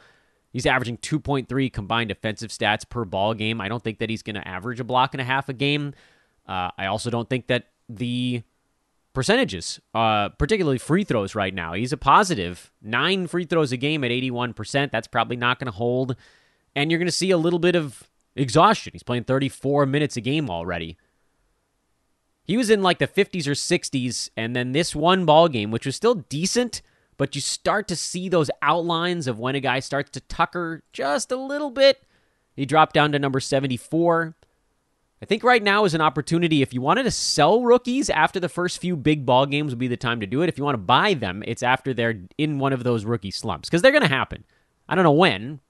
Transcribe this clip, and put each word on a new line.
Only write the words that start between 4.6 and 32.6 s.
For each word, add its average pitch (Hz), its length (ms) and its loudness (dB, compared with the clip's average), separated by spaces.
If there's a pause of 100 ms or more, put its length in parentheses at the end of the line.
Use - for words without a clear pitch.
a 135 40 -8
block 127 300 0
and 139 80 -6
a - 20 -6
half 131 260 -4
a 139 40 -8
game. 143 400 -2 (520)
Uh, 90 320 -6
I 95 100 -6
also 107 220 -4
don't 117 200 -4
think 127 180 -4
that 123 200 -2 (200)
the 123 560 -4 (720)
percentages, 131 640 0 (140)
uh, 107 340 2
particularly 151 500 0
free 180 280 0
throws 104 300 -2
right 95 180 -2
now, 82 180 -6
he's 120 220 -4
a 147 40 -4
positive 135 720 2 (100)
nine 160 460 -2
free 175 180 -4
throws 156 260 0
a 127 60 -4
game 147 260 -2
at 120 80 -2
eighty-one 123 420 -4
percent. 135 380 -4
That's 113 160 -4
probably 117 300 -2
not 120 220 0
gonna 127 120 -6
hold. 123 460 -2 (580)
And 147 160 0
you're 165 80 2
gonna 175 120 -2
see 185 200 0
a 180 60 6
little 170 220 2
bit 175 160 4
of 151 340 -4 (260)
exhaustion. 156 560 4
He's - 120 -18
playing 120 200 -2
thirty-four 139 640 0
minutes 139 320 0
a 120 40 -4
game 139 280 -2
already. 85 480 -6 (1500)
He 190 120 -2
was 240 120 0
in, 214 140 4
like, 180 160 2
the 139 80 2
fifties 190 400 -2
or 143 80 0
sixties, - 800 -2
and 113 180 -4
then 123 200 -2
this 165 200 0
one 175 320 2
ball 160 220 8
game, 110 240 -2
which 113 140 -2
was 135 100 -4
still 233 200 2
decent, 185 640 -4 (340)
but - 200 -4
you 139 60 -4
start - 460 -2
to 175 80 -4
see 180 320 -6
those 165 240 2 (100)
outlines 170 640 0
of 113 120 -4
when 127 160 -2
a 143 60 -2
guy 131 180 0
starts 139 300 -4
to - 100 -14
tucker 165 720 -4
just 269 400 -4
a 254 60 -2
little 277 340 -6
bit. 269 320 4 (500)
He 135 120 -6